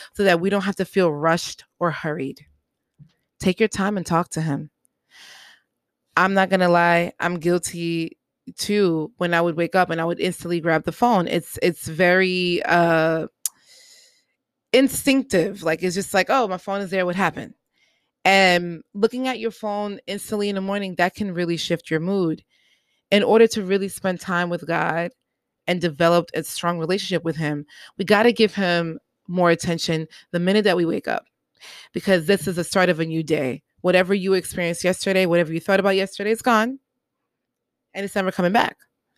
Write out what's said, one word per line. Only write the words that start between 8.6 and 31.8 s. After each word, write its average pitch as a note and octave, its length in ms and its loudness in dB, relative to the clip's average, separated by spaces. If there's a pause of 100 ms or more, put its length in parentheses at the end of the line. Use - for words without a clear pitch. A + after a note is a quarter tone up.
When F3 160 0
I E3+ 80 4
would E3+ 160 0
wake E3+ 180 -2
up F3+ 140 2
and E3 100 -2
I E3 60 -2
would E3+ 160 -4
instantly F3 400 -4
grab D#3+ 240 0
the E3 80 -4
phone, G#3 340 2
it's, - 340 -4
it's - 260 0
very, F3+ 760 2
uh, E3 640 2 (1400)
instinctive. B3 920 2
Like, E3 200 0
it's F3+ 120 -2
just F#3+ 180 -6
like, F#3+ 160 2
"Oh, B3 180 2
my F#3 100 -6
phone G3 240 -6
is F3+ 100 -8
there. F#3 140 0
What F3 100 -2
happened?" F3+ 380 -2 (720)
And F3+ 580 4 (120)
looking A#3 340 0
at A#3+ 120 -4
your A3 120 -6
phone G#3 560 -8
instantly G3+ 420 -4
in G3+ 60 -4
the F#3+ 60 -2
morning, F#3+ 340 -4
that F3+ 200 0
can G3+ 180 -6
really E3+ 240 -2
shift - 320 -4
your D#3 100 0
mood. F3 440 -2 (680)
In G#3 120 4
order A3+ 240 6
to G#3+ 160 -6
really F#3+ 260 -2
spend F3+ 320 -6
time F3 280 -2
with E3+ 180 -6
God E3 440 -2 (540)
and F3+ 140 -2
develop E3+ 540 2
a D#3+ 100 -4
strong F3 340 -6
relationship F3 460 -4
with D#3+ 140 -4
him, D3 280 -4 (320)
we G3 80 -6
gotta G#3+ 260 4
give G#3+ 220 2
him E3+ 460 -2 (280)
more F3 220 2
attention E3+ 580 -2 (240)
the F3 80 -2
minute G3 260 2
that F3+ 120 4
we F3 80 2
wake - 220 -2
up, - 180 -4 (680)